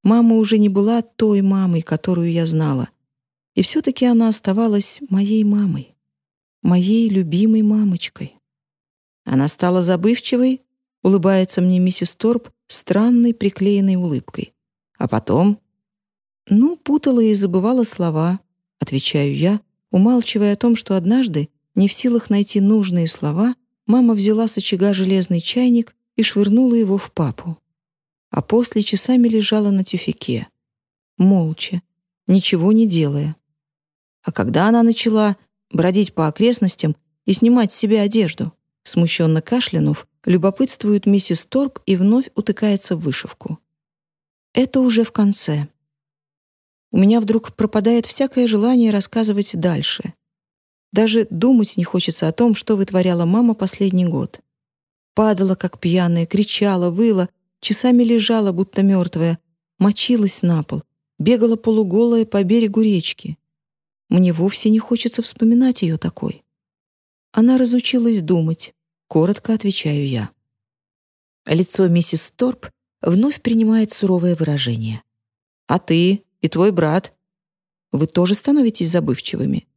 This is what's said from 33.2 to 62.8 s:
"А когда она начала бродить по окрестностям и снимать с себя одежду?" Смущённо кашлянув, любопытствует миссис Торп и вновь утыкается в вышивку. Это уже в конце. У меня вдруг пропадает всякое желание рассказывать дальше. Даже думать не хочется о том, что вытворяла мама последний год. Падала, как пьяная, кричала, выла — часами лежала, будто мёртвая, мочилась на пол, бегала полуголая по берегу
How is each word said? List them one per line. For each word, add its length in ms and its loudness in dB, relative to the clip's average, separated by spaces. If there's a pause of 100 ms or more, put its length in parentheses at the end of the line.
"А 80 -6
когда 380 0
она 120 4
начала 560 0 (320)
бродить 460 0
по 120 0
окрестностям 680 -2 (300)
и 80 0
снимать 380 2
с 40 -6
себя 260 0
одежду?" 520 -2 (320)
Смущённо 560 0
кашлянув, 640 -2 (180)
любопытствует 800 0
миссис 400 0
Торп 400 -4
и 100 0
вновь 400 2
утыкается 600 -2
в 40 -8
вышивку. 600 -8 (920)
Это 260 0
уже 240 2
в 80 -4
конце. 560 -2 (1200)
У 60 0
меня 220 4
вдруг 360 -2
пропадает 500 0
всякое 420 -2
желание 440 2
рассказывать 680 -2
дальше. 540 -4 (800)
Даже 380 2
думать 480 2
не 60 -2
хочется 440 -4
о 40 -2
том, 240 0
что 200 -2
вытворяла 500 0
мама 280 2
последний 520 -2
год. 340 -6 (760)
Падала, 420 0
как 240 -8
пьяная, 460 0
кричала, 640 -2
выла — 400 0 (300)
часами 440 0
лежала, 480 0
будто 300 -4
мёртвая, 580 0 (380)
мочилась 640 0
на 220 0
пол, 200 -8 (360)
бегала 360 2
полуголая 680 0
по 180 -2
берегу 380 2